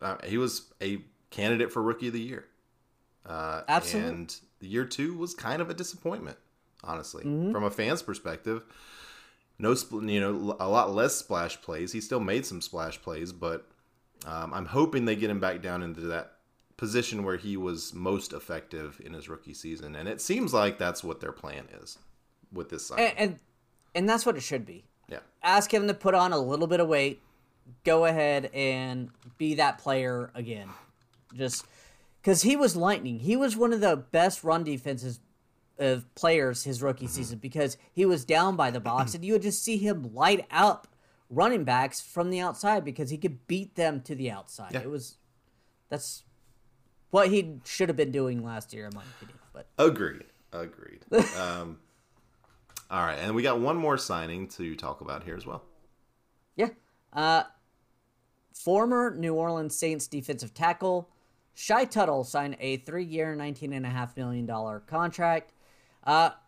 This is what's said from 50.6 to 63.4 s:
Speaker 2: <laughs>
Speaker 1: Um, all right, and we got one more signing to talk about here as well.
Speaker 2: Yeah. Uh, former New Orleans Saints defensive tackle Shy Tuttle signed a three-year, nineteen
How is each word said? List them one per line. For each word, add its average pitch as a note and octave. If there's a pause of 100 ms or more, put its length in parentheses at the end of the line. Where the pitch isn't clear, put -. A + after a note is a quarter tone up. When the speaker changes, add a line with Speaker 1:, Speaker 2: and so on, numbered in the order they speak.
Speaker 2:
<laughs> G3
Speaker 1:
Um, F2 (1120)
all F#2
right, D#2+
and G2+
we A#2+
got B2
one D3
more D3+
signing F2
to D#2+
talk C#2+
about D2
here E2
as -
well. - (920)
Speaker 2:
Yeah. A3+ (460)
Uh, D#3+ (1080)
former A#3
New E3
Orleans D#3+
Saints D#3+
defensive C3
tackle F3 (460)
Shy A#3+
Tuttle D#3+
signed C#3+
a C3+
three-year, D#3
nineteen D3